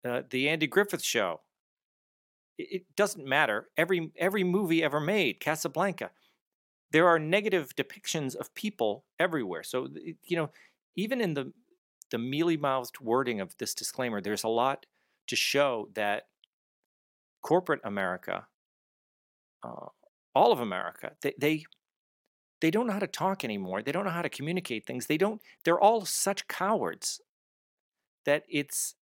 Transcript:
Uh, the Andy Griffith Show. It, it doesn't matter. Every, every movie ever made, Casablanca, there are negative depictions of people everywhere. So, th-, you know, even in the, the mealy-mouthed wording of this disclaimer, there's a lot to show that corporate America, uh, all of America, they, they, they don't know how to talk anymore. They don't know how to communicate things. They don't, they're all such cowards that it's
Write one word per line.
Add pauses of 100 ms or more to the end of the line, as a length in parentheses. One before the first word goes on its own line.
Uh,
the
Andy
Griffith
Show. (1160)
It,
it
doesn't
matter.
Every,
every
movie
ever
made,
Casablanca, (800)
there
are
negative
depictions
of
people (140)
everywhere.
So,
th-,
you
know, (460)
even
in
the, (560)
the
mealy-mouthed
wording
of
this
disclaimer,
there's
a
lot (400)
to
show
that (1160)
corporate
America, (1160)
uh, (500)
all
of
America,
they,
they, (960)
they
don't
know
how
to
talk
anymore.
They
don't
know
how
to
communicate
things.
They
don't, (220)
they're
all
such
cowards (1040)
that
it's